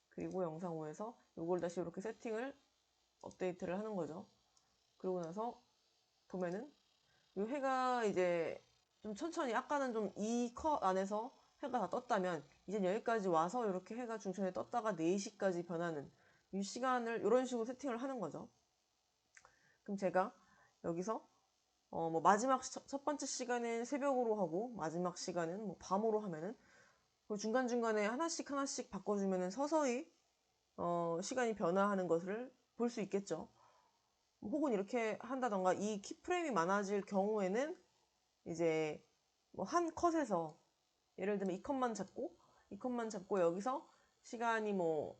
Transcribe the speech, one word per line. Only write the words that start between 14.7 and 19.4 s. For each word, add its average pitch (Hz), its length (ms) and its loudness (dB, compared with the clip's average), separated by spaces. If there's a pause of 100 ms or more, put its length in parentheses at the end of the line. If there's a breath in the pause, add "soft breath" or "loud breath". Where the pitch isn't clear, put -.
네 165 220 4
시까지 190 460 0
변하는 165 460 -4 (420 soft breath)
이 196 100 -2
시간을 240 600 0
이런 247 220 6
식으로 240 180 0
세팅을 240 380 -4
하는 262 180 -4
거죠. 151 280 -6 (1400 soft breath)